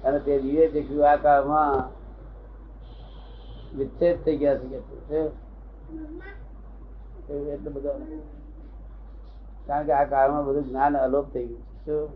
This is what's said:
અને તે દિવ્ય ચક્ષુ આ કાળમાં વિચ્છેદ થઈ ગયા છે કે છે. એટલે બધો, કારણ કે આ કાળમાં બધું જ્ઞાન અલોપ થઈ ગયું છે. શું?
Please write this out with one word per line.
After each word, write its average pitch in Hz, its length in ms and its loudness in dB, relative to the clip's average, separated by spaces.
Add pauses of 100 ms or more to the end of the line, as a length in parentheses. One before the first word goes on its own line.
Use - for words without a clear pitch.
અને 143 160 2
તે 139 200 4
દિવ્ય 147 280 6
ચક્ષુ 147 340 0
આ 147 140 10
કાળમાં 143 800 4 (1800)
વિચ્છેદ 170 460 2
થઈ 151 140 2
ગયા 139 200 4
છે 135 100 -6
કે 127 120 -8
છે. 151 680 -4 (1900)
એટલે 147 360 -6
બધો, 143 200 -6 (1800)
કારણ 147 180 0
કે 151 60 2
આ 143 120 8
કાળમાં 139 420 4
બધું 139 240 2
જ્ઞાન 139 280 4
અલોપ 135 360 2
થઈ 123 140 -2
ગયું 117 120 -10
છે. - 260 -16
શું? 151 300 -2